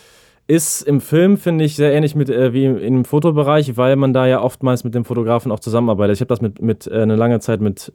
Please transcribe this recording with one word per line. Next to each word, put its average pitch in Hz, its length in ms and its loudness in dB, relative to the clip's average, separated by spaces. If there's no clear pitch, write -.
ist 160 320 0
im 143 180 0
Film, 185 380 2
finde 165 260 -2
ich, 151 120 -2
sehr 143 180 2
ähnlich 151 220 0
mit, 143 160 0
äh, 123 220 2
wie 135 120 0
im, 131 140 2
im 123 260 0
Fotobereich, 147 720 0
weil 127 200 4
man 135 160 2
da 127 120 2
ja 127 160 2
oftmals 127 420 -2
mit 117 120 -6
dem 120 100 -2
Fotografen 117 460 -2
auch 107 80 -4
zusammenarbeitet. 107 560 0
Ich 101 60 -4
hab 123 60 -6
das 117 140 -2
mit, 104 180 -4
mit, 110 280 -4
äh, 110 160 -2
eine 110 120 2
lange 117 240 2
Zeit 110 220 -4
mit, 104 340 -6